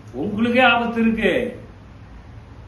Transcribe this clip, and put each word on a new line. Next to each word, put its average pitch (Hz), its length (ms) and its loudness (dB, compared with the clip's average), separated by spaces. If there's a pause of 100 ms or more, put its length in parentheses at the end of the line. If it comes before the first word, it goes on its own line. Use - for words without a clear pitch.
(140)
உங்களுக்கே 233 500 0
ஆபத்து 233 360 2
இருக்கு. 214 320 2 (1400)